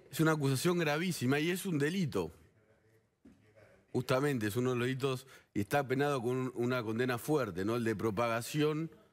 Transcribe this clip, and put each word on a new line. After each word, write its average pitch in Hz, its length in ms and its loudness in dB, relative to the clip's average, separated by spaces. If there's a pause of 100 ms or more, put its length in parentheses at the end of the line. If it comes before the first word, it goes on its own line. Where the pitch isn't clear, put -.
(120)
Es 139 80 -6
una 160 140 4
acusación 147 460 0
gravísima 147 600 0
y 156 100 0
es 175 160 -4
un 165 140 -2
delito. 143 520 -2 (1600)
Justamente, 127 560 0
es 101 80 -2
uno 127 160 2
de 127 40 0
los 120 120 0
delitos 131 400 -2 (260)
y 104 80 0
está 143 260 0
penado 135 340 2
con 123 140 0
un-, 127 200 -2
una 123 280 0
condena 117 340 0
fuerte, 113 460 0
¿no? 117 140 0
El 117 80 0
de 110 100 2
propagación 120 960 0 (220)